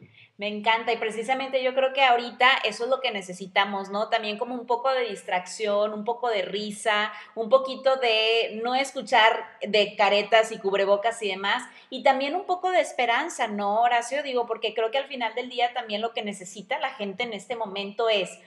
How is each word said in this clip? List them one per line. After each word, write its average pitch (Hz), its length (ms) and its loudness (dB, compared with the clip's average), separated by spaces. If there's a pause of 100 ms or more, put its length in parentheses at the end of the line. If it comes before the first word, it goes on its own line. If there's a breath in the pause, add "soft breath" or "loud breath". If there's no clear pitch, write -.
(360 soft breath)
Me 202 120 -6
encanta, 226 440 0
y 226 60 0
precisamente 254 640 -2
yo 254 120 0
creo 262 200 2
que 277 100 4
ahorita 247 600 4
eso 214 200 -2
es 254 60 -2
lo 277 100 2
que 240 100 0
necesitamos, 196 800 -2
¿no? 208 220 -2
También 214 260 -2
como 240 180 -6
un 240 120 -10
poco 254 260 0
de 247 160 0
distracción, 202 840 -2
un 208 100 -8
poco 240 240 -2
de 208 140 0
risa, 208 680 -2 (240 loud breath)
un 220 140 -6
poquito 262 480 4
de 226 540 2 (120)
no 247 120 0
escuchar 254 880 2
de 208 340 2
caretas 208 560 4
y 220 60 -10
cubrebocas 202 640 0
y 208 60 -2
demás, 202 380 -2 (220 loud breath)
y 254 140 -10
también 269 320 4
un 381 120 -4
poco 359 240 0
de 359 100 4
esperanza, 262 680 0
¿no, 208 320 0
Horacio? 240 420 2
Digo, 247 240 -2
porque 220 280 -4
creo 226 160 0
que 247 80 -2
al 277 100 -4
final 240 260 -4
del 247 140 -6
día 240 240 -2
también 220 300 -6
lo 233 100 -4
que 233 100 -6
necesita 202 560 -8
la 269 160 -4
gente 196 280 -8
en 233 100 -6
este 208 240 -10
momento 202 540 -4
es, 190 200 0 (160 soft breath)